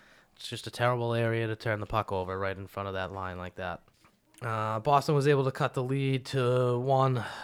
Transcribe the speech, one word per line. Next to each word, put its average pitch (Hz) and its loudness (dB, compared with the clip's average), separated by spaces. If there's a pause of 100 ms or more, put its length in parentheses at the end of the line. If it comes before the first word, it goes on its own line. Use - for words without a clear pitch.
(360)
It's - -14
just - -10
a 113 -10
terrible 120 0
area 113 2
to 110 -2
turn 107 -2
the 104 -6
puck 107 -2
over 95 -2
right 95 -4
in 98 -10
front 98 -8
of 95 -6
that 92 -4
line 92 -8
like 90 -10
that. 90 -8 (600)
Uh, 110 -4
Boston 143 4
was 139 4
able 139 6
to 131 0
cut 131 -2
the 131 0
lead 135 0
to 123 2
one 131 2 (200)